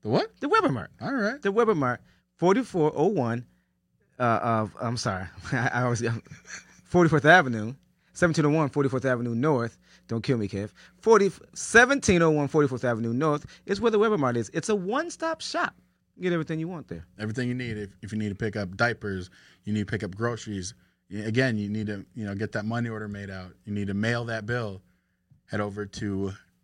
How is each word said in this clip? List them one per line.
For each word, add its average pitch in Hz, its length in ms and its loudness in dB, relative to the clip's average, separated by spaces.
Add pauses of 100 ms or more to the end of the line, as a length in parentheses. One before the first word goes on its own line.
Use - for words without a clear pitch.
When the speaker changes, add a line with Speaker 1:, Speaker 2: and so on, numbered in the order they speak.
Speaker 1:
The 107 80 -4
what? 285 280 0
Speaker 2:
The 285 100 -6
Weber 415 200 4
Mart. 120 220 -4 (100)
Speaker 1:
All - 120 -6
right. 254 300 -2
Speaker 2:
The 202 80 0
Weber 220 240 4
Mart, 123 260 0 (360)
forty-four 185 580 2
oh 156 140 4
one, 123 360 0 (760)
uh, - 20 2 (180)
of, 110 400 0
I'm 117 160 -4
sorry, 95 280 -4 (140)
<laughs> - 140 -8
I, 127 200 0
I 123 100 0
always, 120 220 0 (800)
forty-fourth 160 400 4
Avenue, 131 500 6 (380)
seventeen 165 320 2
oh 147 60 4
one 151 180 2
forty-fourth 127 360 0
Avenue 120 300 0
North. 120 440 0 (280)
Don't 113 160 -4
kill 131 160 0
me, 104 80 -2
Kev. 98 240 -6 (300)
Forty, 202 320 6 (220)
seventeen 233 680 6
oh 165 80 6
one 147 160 2
forty-fourth 135 380 2
Avenue 117 280 0
North 147 340 0 (180)
is 196 160 -4
where 233 100 2
the 214 80 2
Weber 214 180 2
Mart 127 200 0
is. 117 180 -2
It's 165 140 -4
a 214 80 0
one-stop 320 640 -6
shop. - 340 -4 (420)
You 175 60 -12
get 180 100 0
everything 160 280 -4
you 160 80 -6
want 170 180 -12
there. 85 180 -12 (140)
Speaker 1:
Everything 110 300 -4
you 123 60 -2
need. 120 220 -6
If, 101 140 -10 (100)
if 104 120 -12
you 110 60 -4
need 107 100 -2
to 98 80 -6
pick 107 180 -4
up 98 220 -6
diapers, 101 520 -2 (360)
you 107 80 -4
need 104 160 -2
to - 20 -10
pick 104 140 -4
up 92 100 -8
groceries. 107 600 -6 (360)
Y-, 101 80 -10
again, 113 400 0
you 104 100 -4
need 107 200 -4
to, 101 260 -8
you 110 100 -8
know, 98 120 -6
get 104 160 -6
that 104 120 -4
money 117 240 -2
order 107 200 -10
made 101 200 -10
out. 92 220 -14 (140)
You 104 80 -8
need 101 160 -4
to 98 60 -4
mail 117 320 0
that 110 200 -6
bill. 110 360 -6 (640)
Head 107 140 -6
over 104 240 -4
to 98 480 -6 (320)